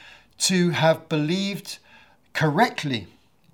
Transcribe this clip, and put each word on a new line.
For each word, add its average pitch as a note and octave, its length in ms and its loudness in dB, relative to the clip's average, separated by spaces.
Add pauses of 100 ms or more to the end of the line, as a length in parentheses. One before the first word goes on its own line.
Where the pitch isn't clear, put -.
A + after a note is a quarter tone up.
(380)
to F3 320 2
have D#3 400 0
believed F3 680 -4 (540)
correctly D3+ 760 0 (480)